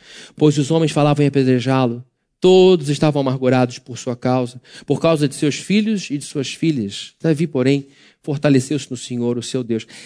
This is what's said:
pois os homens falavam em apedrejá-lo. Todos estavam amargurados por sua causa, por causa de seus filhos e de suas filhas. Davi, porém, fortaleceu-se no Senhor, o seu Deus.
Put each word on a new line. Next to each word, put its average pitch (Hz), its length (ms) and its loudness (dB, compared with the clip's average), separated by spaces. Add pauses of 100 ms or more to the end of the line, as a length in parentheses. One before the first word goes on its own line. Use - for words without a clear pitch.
(340)
pois 151 220 2
os 143 140 0
homens 160 220 0
falavam 147 320 2
em 143 40 2
apedrejá-lo. 127 720 0 (380)
Todos 185 480 6
estavam 147 320 2
amargurados 127 580 0
por 123 180 -16
sua 120 200 -8
causa, 127 440 -4 (260)
por 143 140 -2
causa 156 280 2
de - 60 -10
seus 147 220 -2
filhos 208 540 -2
e 143 80 -6
de 131 60 -12
suas - 280 -8
filhas. 123 680 -4
Davi, 165 260 0
porém, 139 400 0 (360)
fortaleceu-se 143 680 0
no 127 60 -10
Senhor, 120 420 -4
o 113 40 -8
seu 127 200 -6
Deus. 110 240 -6 (200)